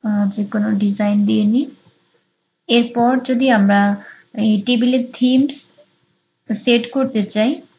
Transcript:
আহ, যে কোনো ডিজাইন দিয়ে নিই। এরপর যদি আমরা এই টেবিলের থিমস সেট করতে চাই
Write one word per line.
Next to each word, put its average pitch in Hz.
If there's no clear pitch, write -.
আহ, 208
যে 202
কোনো 214
ডিজাইন 208
দিয়ে 214
নিই। 233
এরপর 240
যদি 262
আমরা 202
এই 214
টেবিলের 247
থিমস 262
সেট 233
করতে 254
চাই 220